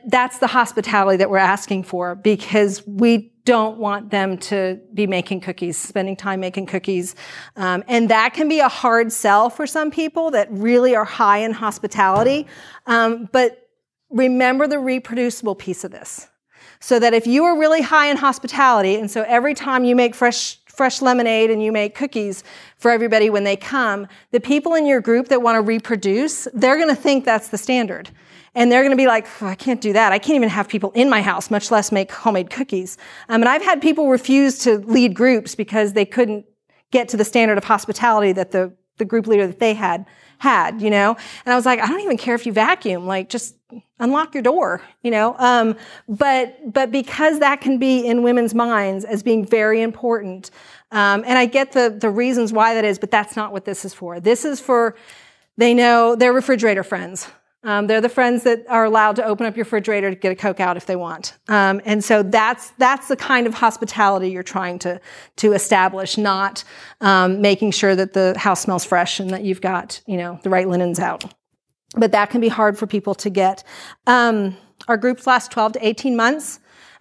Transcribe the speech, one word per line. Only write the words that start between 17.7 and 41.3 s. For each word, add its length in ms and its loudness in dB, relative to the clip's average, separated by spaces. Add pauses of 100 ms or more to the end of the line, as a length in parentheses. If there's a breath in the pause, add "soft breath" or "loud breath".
high 240 2
in 100 0
hospitality, 800 2
and 140 -4
so 160 -4
every 280 2
time 300 -2
you 100 4
make 200 2
fresh, 520 -2
fresh 360 -2
lemonade 480 2
and 120 0
you 100 -2
make 220 -2
cookies 480 -6 (360 loud breath)
for 120 2
everybody 380 2
when 160 0
they 120 0
come, 500 -4 (240 soft breath)
the 100 0
people 340 0
in 120 2
your 160 2
group 260 0
that 140 2
wanna 180 2
reproduce, 920 -2
they're 240 2
gonna 160 2
think 320 0
that's 220 0
the 100 -6
standard. 520 -4 (440 soft breath)
And 180 4
they're 100 6
gonna 140 2
be 100 4
like, 200 2 (160)
"Oh, 40 -6
I 80 -6
can't 260 -4
do 120 -2
that. 200 4
I 60 2
can't 180 0
even 120 2
have 200 -2
people 240 -4
in 160 2
my 140 2
house, 280 -2
much 200 -2
less 220 0
make 180 -2
homemade 400 -4
cookies." 460 -8 (320 loud breath)
Um, 140 2
and 60 4
I've 140 2
had 200 0
people 260 2
refuse 520 2
to 180 2
lead 360 2
groups 400 2
because 380 -2
they 120 2
couldn't 420 -2 (440)
get 200 0
to 60 -4
the 80 2
standard 340 2
of 60 -4
hospitality 680 0
that 180 -4
the, 220 -2 (240)
the 80 -4
group 240 -2
leader 180 2
that 140 -6
they 140 2
had, 300 -4 (340 soft breath)
had, 440 0
you 80 0
know? 260 2 (280 loud breath)